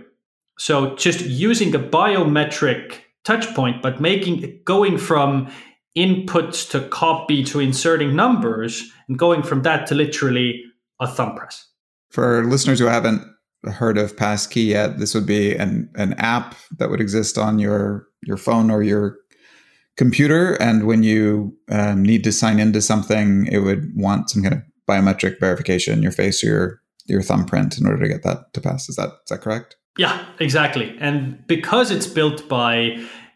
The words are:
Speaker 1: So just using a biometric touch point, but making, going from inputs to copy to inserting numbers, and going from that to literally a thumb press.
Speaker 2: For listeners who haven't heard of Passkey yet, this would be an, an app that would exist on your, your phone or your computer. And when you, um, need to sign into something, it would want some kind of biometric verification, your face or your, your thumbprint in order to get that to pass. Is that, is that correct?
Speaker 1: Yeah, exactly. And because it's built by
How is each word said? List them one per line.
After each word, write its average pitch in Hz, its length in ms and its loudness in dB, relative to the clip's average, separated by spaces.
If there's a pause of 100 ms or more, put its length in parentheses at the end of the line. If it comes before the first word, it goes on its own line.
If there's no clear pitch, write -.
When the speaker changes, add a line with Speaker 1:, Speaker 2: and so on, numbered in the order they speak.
(580)
Speaker 1:
So 139 380 0
just 175 240 0
using 175 540 0
a 143 40 2
biometric 151 1200 0 (260)
touch 226 300 0
point, 123 280 -2
but 131 180 -4
making, 175 640 -2
going 190 340 2
from 139 500 0 (480)
inputs 185 720 0
to 131 180 -4
copy 160 560 0
to 143 160 -4
inserting 143 560 0
numbers, 113 720 0 (180)
and 131 100 -4
going 170 240 2
from 135 200 -2
that 151 260 0
to 147 60 0
literally 127 680 0 (380)
a 127 60 -4
thumb 117 280 -4
press. - 320 -18 (440)
Speaker 2:
For 120 340 0
listeners 131 340 2
who 120 80 4
haven't 113 360 0 (420)
heard 107 340 -2
of 104 180 -2
Passkey 104 460 -2
yet, 107 360 0
this 107 160 -4
would 104 120 -2
be 104 280 0
an, 101 420 -4
an 101 180 -2
app 117 400 -4 (240)
that - 120 -2
would 101 100 -2
exist 107 380 -2
on 107 200 0
your, 101 480 -2 (160)
your 101 140 -6
phone 113 340 2
or 107 120 2
your 104 360 0 (760)
computer. 147 640 4
And 110 260 2
when 113 160 6
you, 107 540 2 (140)
um, 104 320 2
need 101 220 4
to 107 80 2
sign 110 260 2
into 107 220 4
something, 104 640 2
it 101 140 0
would 98 340 0
want 101 360 0
some 101 120 0
kind 95 120 2
of - 80 -6 (260)
biometric 98 520 2
verification, 92 600 0
your 98 100 2
face 98 300 0
or 110 60 2
your, 101 340 0 (240)
your 98 160 0
thumbprint - 560 0
in - 80 2
order 52 160 0
to 52 60 0
get - 160 -6
that - 300 -6
to - 60 -10
pass. - 280 -6
Is - 80 -12
that, - 120 -4
is - 220 -20
that - 100 -8
correct? 110 360 -8 (200)
Speaker 1:
Yeah, - 280 -2 (160)
exactly. 143 580 0
And 143 480 -4
because 202 460 0
it's - 160 -4
built 151 400 -2
by 117 520 -2 (360)